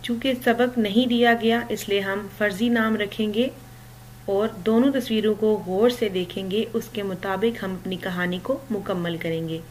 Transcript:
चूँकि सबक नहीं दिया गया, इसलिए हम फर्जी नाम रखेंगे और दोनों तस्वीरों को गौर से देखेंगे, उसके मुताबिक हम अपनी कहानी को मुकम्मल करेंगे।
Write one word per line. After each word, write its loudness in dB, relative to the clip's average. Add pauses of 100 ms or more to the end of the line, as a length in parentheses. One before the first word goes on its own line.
चूँकि -2
सबक 2
नहीं 4
दिया 4
गया, 0
इसलिए -2
हम -4
फर्जी 0
नाम 4
रखेंगे 0 (800)
और 2
दोनों 4
तस्वीरों 2
को 2
गौर 2
से -2
देखेंगे, -2
उसके -6
मुताबिक -2
हम -4
अपनी -6
कहानी -4
को -4 (120)
मुकम्मल -4
करेंगे। -4